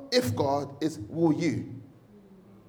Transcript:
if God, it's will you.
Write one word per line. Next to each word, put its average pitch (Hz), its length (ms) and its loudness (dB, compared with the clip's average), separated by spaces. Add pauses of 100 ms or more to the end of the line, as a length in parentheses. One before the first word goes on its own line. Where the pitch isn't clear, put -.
(120)
if - 240 4
God, 143 440 0
it's 156 180 -2 (100)
will 160 240 4
you. 156 420 -2 (960)